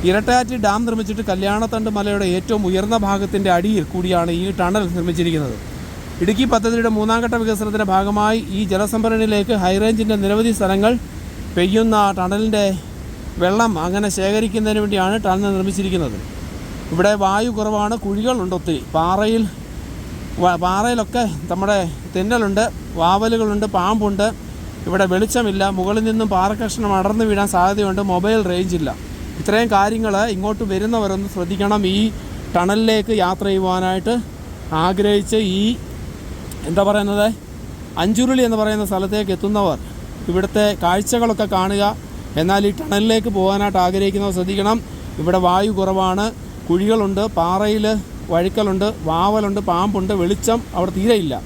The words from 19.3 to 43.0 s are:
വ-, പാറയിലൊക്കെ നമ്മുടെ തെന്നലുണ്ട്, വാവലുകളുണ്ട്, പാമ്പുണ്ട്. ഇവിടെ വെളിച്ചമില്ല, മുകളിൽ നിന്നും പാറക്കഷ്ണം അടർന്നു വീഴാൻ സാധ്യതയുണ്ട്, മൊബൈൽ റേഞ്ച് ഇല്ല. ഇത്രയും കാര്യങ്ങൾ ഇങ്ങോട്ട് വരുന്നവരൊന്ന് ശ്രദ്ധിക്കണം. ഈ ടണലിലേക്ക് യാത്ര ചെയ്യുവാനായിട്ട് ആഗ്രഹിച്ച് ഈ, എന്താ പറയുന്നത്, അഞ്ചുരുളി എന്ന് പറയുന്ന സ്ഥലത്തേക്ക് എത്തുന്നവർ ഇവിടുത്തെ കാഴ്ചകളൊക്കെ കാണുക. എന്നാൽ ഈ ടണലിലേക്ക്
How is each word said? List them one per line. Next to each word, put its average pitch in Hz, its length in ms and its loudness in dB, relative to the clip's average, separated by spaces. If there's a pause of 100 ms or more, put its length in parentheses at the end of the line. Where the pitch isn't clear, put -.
വ-, 175 220 4
പാറയിലൊക്കെ 226 600 0 (260)
നമ്മുടെ 196 280 0 (360)
തെന്നലുണ്ട്, 208 500 0 (360)
വാവലുകളുണ്ട്, 214 680 2 (100)
പാമ്പുണ്ട്. 202 520 2 (600)
ഇവിടെ 190 240 2
വെളിച്ചമില്ല, 202 500 0 (160)
മുകളിൽ 208 320 0
നിന്നും 220 240 0
പാറക്കഷ്ണം 208 640 0
അടർന്നു 214 320 2
വീഴാൻ 202 240 2
സാധ്യതയുണ്ട്, 196 480 2 (100)
മൊബൈൽ 208 280 2 (100)
റേഞ്ച് 175 300 0
ഇല്ല. 135 100 -2 (500)
ഇത്രയും 220 360 2
കാര്യങ്ങൾ 214 400 2 (180)
ഇങ്ങോട്ട് 208 380 -2
വരുന്നവരൊന്ന് 196 640 0
ശ്രദ്ധിക്കണം. 202 480 0 (140)
ഈ - 20 2 (560)
ടണലിലേക്ക് 214 580 2 (120)
യാത്ര 190 260 -2
ചെയ്യുവാനായിട്ട് 185 640 0 (720)
ആഗ്രഹിച്ച് 202 540 2 (180)
ഈ, - 20 0 (1080)
എന്താ 180 200 2
പറയുന്നത്, 208 380 2 (760)
അഞ്ചുരുളി 247 440 2
എന്ന് 226 140 0
പറയുന്ന 214 300 0
സ്ഥലത്തേക്ക് 196 460 -2
എത്തുന്നവർ 202 420 0 (520)
ഇവിടുത്തെ 196 340 2 (200)
കാഴ്ചകളൊക്കെ 208 600 2 (100)
കാണുക. 196 280 2 (560)
എന്നാൽ 196 280 2
ഈ - 100 4
ടണലിലേക്ക് 220 580 2